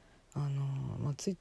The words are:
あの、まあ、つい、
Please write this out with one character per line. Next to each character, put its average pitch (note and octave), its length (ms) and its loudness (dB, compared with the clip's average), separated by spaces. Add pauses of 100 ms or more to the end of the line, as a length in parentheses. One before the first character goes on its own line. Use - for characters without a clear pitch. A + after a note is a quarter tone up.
(340)
あ C#3 140 0
の、 C#3 120 0 (380)
ま D3 120 2
あ、 C#3 60 0
つ - 140 0
い、 F3+ 100 2